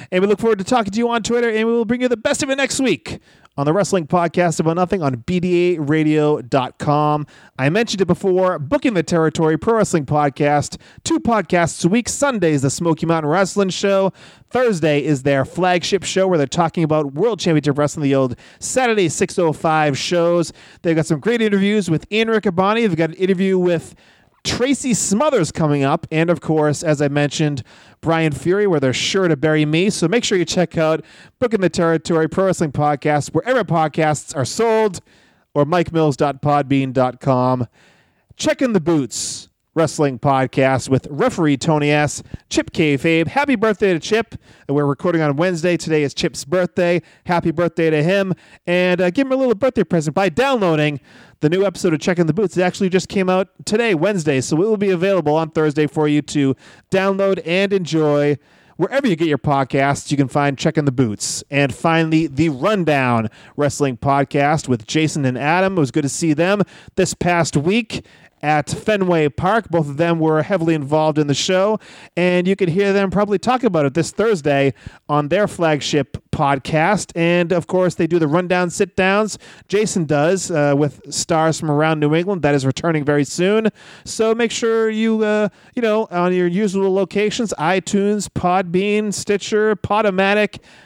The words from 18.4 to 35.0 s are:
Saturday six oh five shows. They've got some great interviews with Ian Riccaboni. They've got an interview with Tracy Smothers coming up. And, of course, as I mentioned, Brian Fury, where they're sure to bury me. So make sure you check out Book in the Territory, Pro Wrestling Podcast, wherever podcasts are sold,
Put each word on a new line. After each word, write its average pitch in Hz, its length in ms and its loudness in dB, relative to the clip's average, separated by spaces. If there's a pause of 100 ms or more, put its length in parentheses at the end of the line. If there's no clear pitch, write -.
Saturday 220 500 0
six - 300 -4
oh 165 120 2
five 156 460 0
shows. 170 560 0 (300)
They've 165 120 2
got 156 120 0
some 156 120 -2
great 226 220 0
interviews 202 480 2
with 156 220 -2
Ian 220 160 0
Riccaboni. 208 540 0
They've 202 140 2
got 160 140 0
an 165 60 -14
interview 190 420 2
with 175 380 0 (500)
Tracy 254 480 -2
Smothers 226 580 2
coming 143 320 0
up. 135 280 0
And, 160 180 0
of 165 100 0
course, 151 440 0
as 151 180 0
I 147 80 2
mentioned, 147 540 -2 (360)
Brian 160 320 0
Fury, 185 360 0
where 165 120 2
they're 131 140 2
sure - 340 0
to 160 80 2
bury 156 300 2
me. 165 240 2
So - 180 0
make 233 160 0
sure 196 140 0
you 170 80 0
check - 320 -2
out 156 260 0 (360)
Book 233 140 -2
in 208 60 2
the 180 100 2
Territory, 165 600 0
Pro 190 160 0
Wrestling 170 260 0
Podcast, 147 600 0
wherever 240 300 0
podcasts 156 720 -2
are 135 100 -2
sold, 220 560 0 (520)